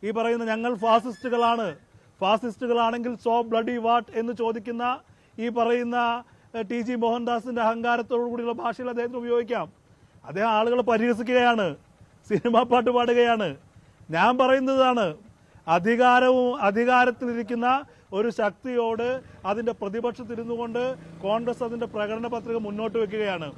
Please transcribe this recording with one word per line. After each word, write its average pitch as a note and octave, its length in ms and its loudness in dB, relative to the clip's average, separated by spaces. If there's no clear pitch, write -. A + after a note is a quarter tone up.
ഈ G3+ 160 -4
പറയുന്ന A#3 340 -2
"ഞങ്ങൾ A3+ 200 -2
ഫാസിസ്റ്റുകളാണ്", A#3 840 2
ഫാസിസ്റ്റുകളാണെങ്കിൽ A#3 920 0
"so A#3 80 2
bloody A3+ 260 0
what" A#3 180 2
എന്ന് A#3 120 -4
ചോദിക്കുന്ന A3+ 420 -4
ഈ A3+ 100 -4
പറയുന്ന, A#3+ 380 0
ഏ, A3+ 140 -4
ടി A#3+ 160 -2
ജി B3 80 -4
മോഹൻദാസിൻ്റെ A#3 600 -2
അഹങ്കാരത്തോടു A#3+ 640 0
കൂടിയുള്ള A#3 320 -4
ഭാഷയിൽ A#3+ 300 -6
അദ്ദേഹത്തിന് A#3+ 300 -6
ഉപയോഗിക്കാം. A#3 440 -2
അദ്ദേഹം G3 300 0
ആളുകളെ A#3 320 2
പരിഹസിക്കുകയാണ്, A#3 760 2
സിനിമാ A3+ 320 4
പാട്ട് B3 240 4
പാടുകയാണ്. A#3+ 520 4
ഞാൻ G3+ 160 6
പറയുന്നതാണ്, C4 640 4
അധികാരവും, B3 760 4
അധികാരത്തിലിരിക്കുന്ന A#3+ 1000 0
ഒരു A3 120 0
ശക്തിയോട് A#3 680 -2
അതിൻ്റെ A3+ 300 -2
പ്രതിപക്ഷത്തിരുന്നു A#3 800 -6
കൊണ്ട് A#3 220 -4
കോൺഗ്രസ് A#3 440 -2
അതിൻ്റെ A#3 260 -6
പ്രകടന A3 400 -4
പത്രിക A3+ 320 -6
മുന്നോട്ട് G#3 360 -6
വെക്കുകയാണ്. F#3+ 560 -4